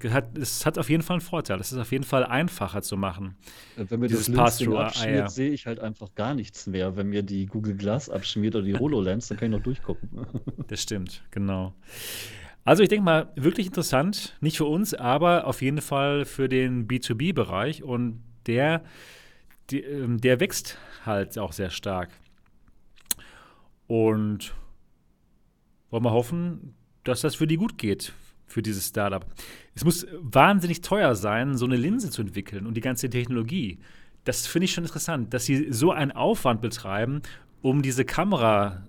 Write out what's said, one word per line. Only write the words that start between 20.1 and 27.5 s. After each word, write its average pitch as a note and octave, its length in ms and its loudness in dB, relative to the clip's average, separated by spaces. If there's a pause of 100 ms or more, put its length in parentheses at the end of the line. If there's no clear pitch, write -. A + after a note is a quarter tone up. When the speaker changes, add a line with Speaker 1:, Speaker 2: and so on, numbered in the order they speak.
Speaker 1:
der B2+ 180 6
wächst - 380 -4 (300)
halt G2+ 320 -2
auch F#2+ 160 -4
sehr F#2 160 -4
stark. F#2 400 -4 (1800)
Und G#2+ 680 2 (1400)
wollen A#2 140 -2
wir A#2 80 2
hoffen, E3 600 -2 (300)
dass B2 180 -2
das D#3 140 0
für D#3 100 2
die D#3+ 100 4